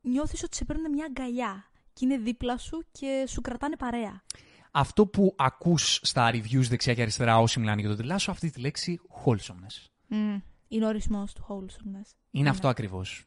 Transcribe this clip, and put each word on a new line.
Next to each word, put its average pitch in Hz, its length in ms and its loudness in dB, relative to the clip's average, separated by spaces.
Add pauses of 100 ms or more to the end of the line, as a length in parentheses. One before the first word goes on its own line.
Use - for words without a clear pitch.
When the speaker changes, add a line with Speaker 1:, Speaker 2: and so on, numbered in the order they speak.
Speaker 1:
νιώθεις 277 420 -2
ότι 339 120 -8
σε - 100 -4
παίρνουν 311 280 -2
μια 294 120 -2
αγκαλιά 240 640 -6 (220)
και - 120 -2
είναι 269 120 4
δίπλα 240 400 -2
σου 330 340 -8
και 269 360 -2
σου - 140 -6
κρατάνε 269 340 -4
παρέα. 233 460 -6 (500)
Speaker 2:
Αυτό 143 360 4
που 190 300 4
ακούς - 680 2
στα - 300 4
reviews 120 360 2
δεξιά 123 240 2
και 117 80 2
αριστερά 113 380 4
όσοι 117 200 4
μιλάνε 107 220 0
για 104 140 0
το 110 80 -8
Ted 131 120 -4
Lasso, 202 120 0
αυτή 175 240 -4
τη - 80 -16
λέξη 147 400 -4 (260)
wholesomeness. 101 600 -2 (200)
Speaker 1:
Μμμ. 214 300 0 (300)
Είναι 220 180 0
ο - 20 2
ορισμός 214 460 -2
του - 160 -12
wholesomeness. 196 600 -12 (200)
Speaker 2:
Είναι 135 120 0
Speaker 1:
Ναι. 147 60 6
Speaker 2:
αυτό - 180 0
ακριβώς. 95 600 -4